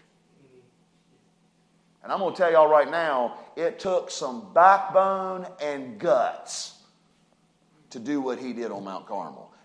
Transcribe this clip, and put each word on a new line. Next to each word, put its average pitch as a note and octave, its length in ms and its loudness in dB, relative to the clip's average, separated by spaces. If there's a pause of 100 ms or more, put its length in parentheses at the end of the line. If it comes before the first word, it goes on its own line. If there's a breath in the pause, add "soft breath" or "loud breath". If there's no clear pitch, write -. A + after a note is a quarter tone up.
(2000)
And C3 100 -6
I'm F#3 60 -4
gonna F3+ 160 -2
tell F3+ 160 2
y'all D#3+ 160 8
right D3 240 6
now, D3 480 -2 (160 loud breath)
it D#3+ 240 -4
took F#3 320 -2
some A#2+ 420 -10
backbone F#3+ 960 4 (120)
and C3+ 380 -8
guts - 800 -2 (1120)
to - 80 -16
do C#3 240 -4
what B2+ 160 -4
he A#2+ 160 -10
did A2+ 180 -8
on G2+ 120 -10
Mount F#2+ 240 -12
Carmel. D#2+ 440 -12 (140 soft breath)